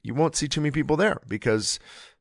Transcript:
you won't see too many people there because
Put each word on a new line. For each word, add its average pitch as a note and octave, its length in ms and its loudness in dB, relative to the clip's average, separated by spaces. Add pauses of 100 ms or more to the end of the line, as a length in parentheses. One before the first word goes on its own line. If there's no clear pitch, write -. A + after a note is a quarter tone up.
you A2 100 -6
won't D#3 220 2
see - 140 -2
too D3+ 120 -2
many D3+ 120 0
people D3 240 0
there F#3+ 320 2
because A2 500 0 (420)